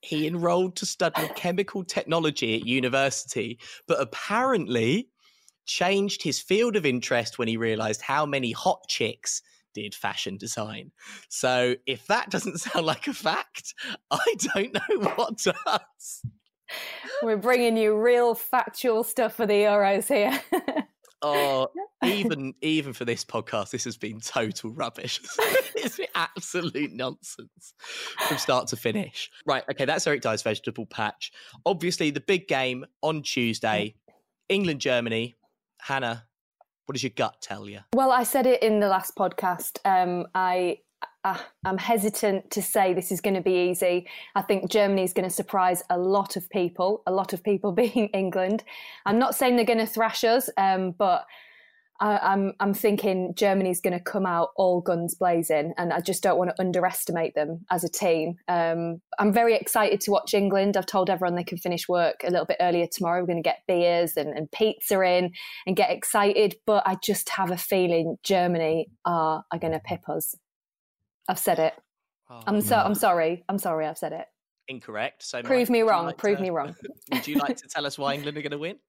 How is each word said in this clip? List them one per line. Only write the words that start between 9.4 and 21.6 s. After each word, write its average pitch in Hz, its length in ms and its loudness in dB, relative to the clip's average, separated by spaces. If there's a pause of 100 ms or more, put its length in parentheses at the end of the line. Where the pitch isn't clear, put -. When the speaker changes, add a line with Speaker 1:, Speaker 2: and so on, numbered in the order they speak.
Speaker 1:
did 104 200 -10
fashion 98 440 -6
design. 110 520 -10 (380)
So 127 480 2 (100)
if 127 220 -6
that 208 220 0
doesn't 175 300 -4
<laughs> - 20 -8
sound 170 240 -2
like 156 220 -2
a 277 60 -4
fact, - 600 -6 (380)
I - 240 0 (180)
don't 196 200 -2
know 202 420 0
what - 220 -2
does. - 840 -4 (1000)
Speaker 2:
We're 226 160 2
bringing 233 400 4
you 214 180 4
real 240 400 6
factual 233 680 0
stuff 226 320 0
for 247 100 0
the 208 80 2
Euros 202 540 4
here. 269 320 2 (120)
<laughs> - 360 -2 (340)
Speaker 1:
Oh, 143 480 2 (340)